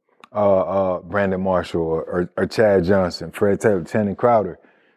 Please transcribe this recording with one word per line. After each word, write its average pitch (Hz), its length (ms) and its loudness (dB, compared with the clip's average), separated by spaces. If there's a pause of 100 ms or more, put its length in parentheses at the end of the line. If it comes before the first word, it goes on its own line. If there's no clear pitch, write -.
(340)
uh, 120 240 4
uh, 92 440 0
Brandon 95 380 -2
Marshall 90 420 -2
or, 80 200 -2
or, 90 340 -4
or 98 100 0
Chad 101 360 2
Johnson, 87 480 0
Fred 101 300 0
Taylor, 98 240 0
Channing 101 320 -4
Crowder." 110 420 0 (380)